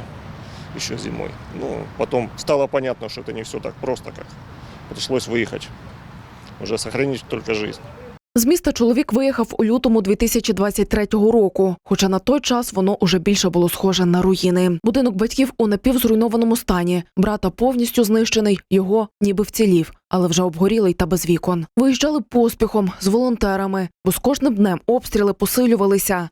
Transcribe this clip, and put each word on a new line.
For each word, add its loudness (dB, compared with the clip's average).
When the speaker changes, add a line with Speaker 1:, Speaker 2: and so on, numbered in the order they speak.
Speaker 1:
ще -8
зимою. -8
Ну, -8
потім -2
стало 0
понятно, -4
що -14
це -10
не -10
все -10
так -10
просто, -6
як -16
прийшлось -4
виїхати. -4
Уже -4
сохранить -4
только -6
жизнь. -6
Speaker 2:
З 2
міста 2
чоловік 2
виїхав 2
у 2
лютому 2
дві 2
тисячі 0
двадцять 0
третього 2
року, 4
хоча 0
на 0
той 2
час -2
воно 2
уже 2
більше 2
було 4
схоже 0
на 4
руїни. 2
Будинок 2
батьків 0
у 2
напівзруйнованому 2
стані, 0
брата 0
повністю 0
знищений, 2
його 2
ніби 2
вцілів, 2
але 2
вже 2
обгорілий 2
та -2
без -2
вікон. 0
Виїжджали 2
поспіхом, 0
з 0
волонтерами, 0
бо 2
з -2
кожним 0
днем 2
обстріли 0
посилювалися, 0